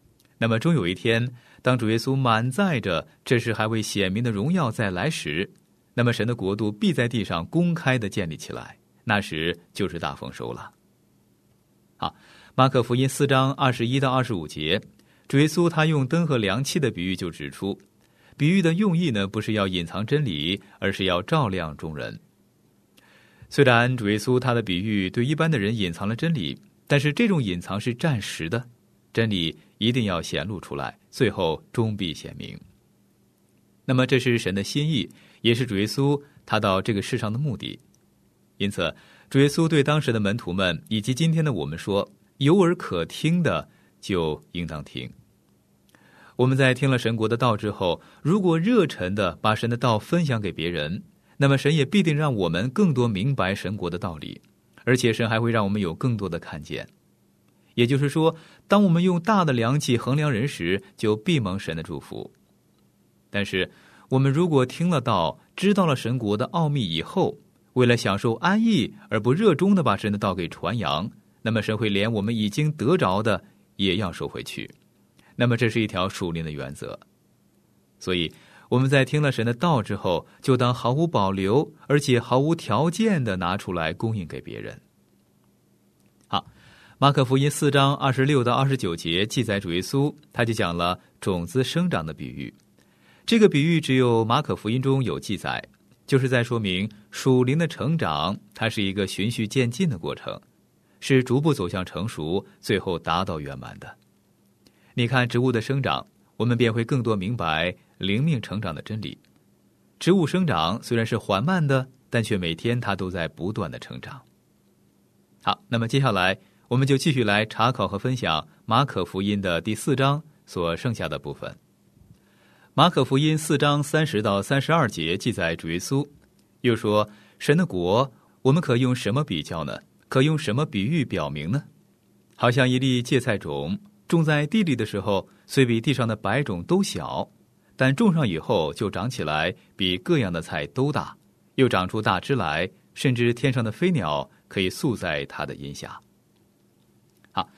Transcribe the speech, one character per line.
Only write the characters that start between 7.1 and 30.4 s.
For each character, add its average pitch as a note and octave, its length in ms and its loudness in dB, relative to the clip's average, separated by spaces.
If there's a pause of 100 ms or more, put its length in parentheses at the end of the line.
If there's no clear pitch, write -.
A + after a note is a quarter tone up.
上 E2+ 220 -4
公 E3+ 280 0
开 C3 240 0
地 G#2 120 -4
建 F2+ 200 -4
立 D2+ 60 -8
起 - 160 -14
来， - 260 -12 (260)
那 G#2 180 2
时 E2 340 -2 (160)
就 G2 160 -2
是 D#2+ 120 -10
大 D2 160 -4
丰 - 180 -12
收 A#1+ 180 -8
了。 - 200 -14 (1300)
好， - 180 -6 (400)
马 C3 120 4
可 C3+ 140 2
福 B2 140 -2
音 C3 120 2
四 C#3 200 0
章 C3+ 260 2
二 C3+ 180 0
十 A#2+ 140 -2
一 B2+ 140 0
到 C3 120 0
二 B2+ 120 2
十 A#2+ 100 -4
五 D#2+ 140 -6
节， D#2 340 -2 (460)
主 C3+ 100 0
耶 D3 80 6
稣 E3 240 0
他 D#3 160 2
用 D3 220 0
灯 E3+ 180 0
和 C#3 140 0
量 G#2 240 0
器 - 160 -2
的 C3+ 100 0
比 E2+ 140 -4
喻 F#2 120 -2
就 F2 140 -6
指 C#2+ 220 -10
出， G2 280 -6 (560)
比 D3 140 2
喻 F#3+ 140 4
的 E3 100 4
用 F3+ 240 2
意 E3+ 140 2
呢， G2+ 160 0
不 G#2+ 120 -4
是 G#2+ 140 -2
要 G2+ 140 2
隐 F2+ 180 -2
藏 F#2+ 180 -6
真 C#3+ 220 0
理， E2 340 -2 (200)
而 G2 120 0
是 F#2+ 140 -2
要 F2+ 160 2
照 D3+ 260 0
亮 E2+ 300 -4
众 D#2+ 180 -10
人。 A1+ 240 -10 (1300)
虽 - 160 2
然 B2 320 6
主 G#2+ 140 0
耶 G#2+ 80 4
稣 B2+ 220 0
他 B2 160 0
的 A#2 80 0
比 F2+ 160 -2
喻 G2+ 280 0
对 A#2+ 160 -2
一 D3 120 -2
般 D#3+ 160 2
的 C#3 80 2
人 G#2+ 180 0
隐 F2+ 160 -2
藏 F#2+ 140 -6
了 A2+ 80 -4
真 E3 180 -2
理， D#2+ 260 -4 (280)
但 C#3+ 120 4
是 D3 140 0
这 A#3 140 2
种 E3+ 160 2
隐 F2+ 180 -2
藏 F#2+ 180 -6
是 A#2+ 140 -4
暂 C3 260 -2
时 E2 300 -6
的， A#2 180 -4 (460)
真 A2+ 160 2
理 E2+ 260 0 (220)
一 A2+ 140 2
定 B2 140 0
要 F2 160 -2
显 D#2 260 -6